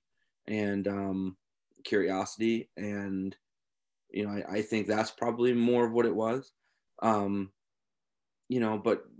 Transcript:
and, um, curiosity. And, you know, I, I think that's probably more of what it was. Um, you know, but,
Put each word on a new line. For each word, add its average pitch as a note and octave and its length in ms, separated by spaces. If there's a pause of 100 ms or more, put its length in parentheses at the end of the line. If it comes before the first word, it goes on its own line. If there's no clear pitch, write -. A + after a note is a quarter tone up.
(480)
and, G2+ 400
um, F#2+ 500 (460)
curiosity. G2+ 920
And, G2 580 (760)
you G#2 140
know, G2+ 60
I, G2+ 260
I G#2+ 60
think G#2+ 240
that's G#2+ 240
probably A#2+ 420
more A#2+ 340
of A2+ 60
what A#2 140
it F2+ 80
was. A2+ 380 (480)
Um, G2+ 520 (960)
you B2 100
know, A2 180
but, G2+ 280 (140)